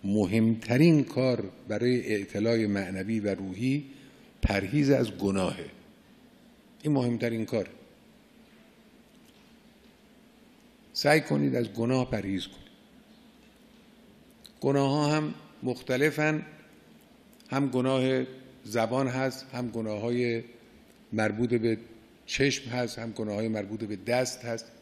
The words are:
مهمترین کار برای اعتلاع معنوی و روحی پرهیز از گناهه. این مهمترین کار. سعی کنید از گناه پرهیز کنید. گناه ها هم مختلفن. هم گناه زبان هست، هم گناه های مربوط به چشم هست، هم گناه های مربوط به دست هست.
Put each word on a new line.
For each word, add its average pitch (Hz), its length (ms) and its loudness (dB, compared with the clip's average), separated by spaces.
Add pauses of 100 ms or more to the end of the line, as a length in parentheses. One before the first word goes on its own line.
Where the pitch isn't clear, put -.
مهمترین 113 1000 4
کار 120 460 -2 (180)
برای 120 320 2
اعتلاع 107 680 0
معنوی 98 540 -2
و 101 140 0
روحی 107 500 -4 (580)
پرهیز 107 480 2
از 123 200 4
گناهه. 95 560 -2 (1160)
این 151 100 0
مهمترین 120 520 0
کار. - 240 -4 (3250)
سعی 151 280 4
کنید 143 340 0
از 117 140 0
گناه 123 420 0
پرهیز 95 360 -4
کنید. - 200 -20 (1900)
گناه 139 300 4
ها 147 160 2 (100)
هم 151 180 -2 (280)
مختلفن. 147 800 0 (1080)
هم 139 180 0
گناه 131 560 2 (400)
زبان 117 440 0
هست، 131 440 -4
هم 123 180 -6
گناه 107 300 -6
های 120 420 -2 (680)
مربوط 110 420 0
به 110 240 2 (480)
چشم 135 440 -2
هست، 120 280 -4
هم 113 140 -8
گناه 107 220 -4
های 107 140 -2
مربوط 107 360 -4
به 104 120 -6
دست 120 480 -2
هست. 117 220 -6 (160)